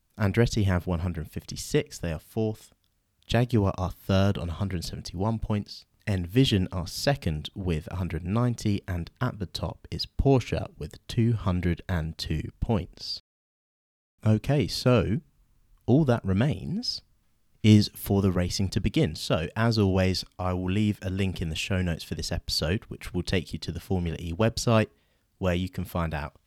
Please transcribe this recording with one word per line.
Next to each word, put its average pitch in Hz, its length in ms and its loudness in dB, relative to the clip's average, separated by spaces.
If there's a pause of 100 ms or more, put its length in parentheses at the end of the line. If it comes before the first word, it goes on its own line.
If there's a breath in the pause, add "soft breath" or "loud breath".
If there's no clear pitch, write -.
(200)
Andretti 110 460 2
have 90 200 2
one 87 140 -2
hundred 82 320 -4
fifty-six, - 680 -6
they 85 140 -6
are 78 80 -6
fourth. - 540 -6 (520)
Jaguar 113 520 2
are 92 140 -2
third 98 460 2
on 85 120 -4
a 85 40 -4
hundred 92 300 -4
seventy-one 101 560 -4
points. - 460 -4 (220)
Envision 98 680 2
are 85 140 -6
second 85 680 -2
with 87 340 -2
a - 60 -8
hundred 87 300 -4
ninety, 110 600 0
and 85 260 -6 (100)
at 123 180 -4
the 92 60 -6
top - 460 -8
is - 140 -6
Porsche - 600 2 (100)
with - 300 -12
two 117 260 2
hundred 90 540 0
and 80 300 -4
two - 320 -4 (100)
points. - 600 -4 (1040)
Okay, 110 420 4
so 117 540 2 (640)
all 143 200 4
that 120 180 2
remains 135 800 -2 (640)
is 107 320 8
for 98 260 0
the 98 100 4
racing 90 380 0
to - 100 -2
begin. 101 360 0
So, 82 400 -2
as 113 220 2
always, 92 460 4 (140)
I 92 160 -2
will 90 180 -2
leave 104 300 2
a 95 80 -6
link 92 320 -2
in 85 80 -2
the 78 60 -4
show 92 260 0
notes 87 220 -2
for - 100 -10
this 80 180 -6
episode, 85 580 -2
which - 240 -12
will 87 100 -2
take - 300 -2
you 82 60 -8
to - 120 -8
the 82 80 -8
Formula 87 400 -2
E 85 140 -8
website, 110 540 2 (520)
where 90 160 2
you 92 120 0
can 90 180 -8
find 82 280 -2
out 73 220 -8 (120)